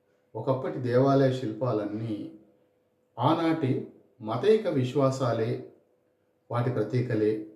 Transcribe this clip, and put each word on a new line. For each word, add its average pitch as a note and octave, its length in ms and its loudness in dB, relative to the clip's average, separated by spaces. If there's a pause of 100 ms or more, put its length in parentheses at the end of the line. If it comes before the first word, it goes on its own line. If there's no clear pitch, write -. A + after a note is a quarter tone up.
(340)
ఒకప్పటి - 440 -4
దేవాలయ C3 540 4
శిల్పాలన్నీ G#2+ 1000 -4 (880)
ఆనాటి D3+ 760 0 (280)
మతైక F3+ 480 2
విశ్వాసాలే, B2+ 1040 0 (800)
వాటి B2 200 0
ప్రతీకలే. A2 840 0